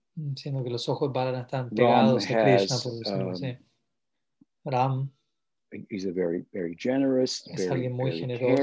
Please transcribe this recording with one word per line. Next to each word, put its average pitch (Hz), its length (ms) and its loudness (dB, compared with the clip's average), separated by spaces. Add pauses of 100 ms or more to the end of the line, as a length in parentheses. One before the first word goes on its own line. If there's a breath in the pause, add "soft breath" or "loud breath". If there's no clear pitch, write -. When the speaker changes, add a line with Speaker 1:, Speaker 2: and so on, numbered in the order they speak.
(180)
Speaker 1:
Mm, 143 200 -6
siendo 135 260 -6
que 123 60 -4
los 120 200 -4
ojos 139 220 0
de 127 80 -2
Balaram 127 260 -2
están 127 260 -6
Speaker 2:
Ram 110 40 -6
Speaker 1:
pegados 117 540 6
a 113 140 4
Krishna, 101 320 6
Speaker 2:
has, 123 80 -2
Speaker 1:
por 120 100 -6
decirlo 98 380 -4
así. 120 260 -6 (1080)
Speaker 2:
um, 147 60 -6
Speaker 1:
Ram 131 400 0 (800)
Speaker 2:
he's 95 160 -6
a 92 60 -2
very, 87 420 -2
very 85 220 -6
generous, 127 760 0
Speaker 1:
es 95 160 -4
Speaker 2:
very, - 20 -2 (200)
Speaker 1:
alguien 123 40 -4
muy 127 180 -2
Speaker 2:
very - 100 -6
Speaker 1:
generoso, 127 420 0